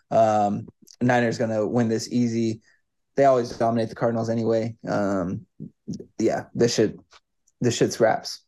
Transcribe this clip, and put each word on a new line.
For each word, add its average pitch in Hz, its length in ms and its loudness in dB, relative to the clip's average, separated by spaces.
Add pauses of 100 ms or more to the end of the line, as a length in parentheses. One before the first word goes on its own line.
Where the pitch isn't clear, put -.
(100)
Um, 107 560 2 (340)
Niners 120 380 2
gonna 110 280 0
win 113 220 0
this 113 220 -2
easy. 117 520 0 (540)
They 139 100 4
always 127 240 2
dominate 113 400 -2
the - 40 -14
Cardinals 117 360 -2
anyway. 113 460 0 (120)
Um, 98 560 -2 (720)
yeah, 107 260 0 (100)
this 120 200 2
shit, 101 240 0 (640)
this 120 160 0
shit's 104 240 -2
wraps. - 480 0